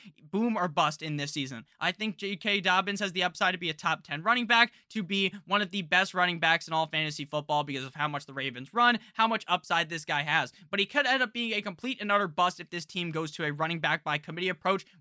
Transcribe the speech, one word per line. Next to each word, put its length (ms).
boom 360
or 100
bust 340
in 140
this 160
season. 340
I 140
think 240
J 180
K 240
Dobbins 400
has 140
the 100
upside 300
to 40
be 120
a 40
top 300
ten 180
running 240
back, 280
to 120
be 320
one 160
of 100
the 120
best 300
running 260
backs 280
in 60
all 140
fantasy 360
football 400
because 220
of 100
how 140
much 160
the 80
Ravens 400
run, 260
how 140
much 200
upside 420
this 140
guy 200
has. 280
But 120
he 40
could 200
end 180
up 80
being 220
a 80
complete 400
and 100
utter 160
bust 320
if 100
this 160
team 260
goes 200
to 140
a 80
running 260
back 240
by 140
committee 320
approach, 360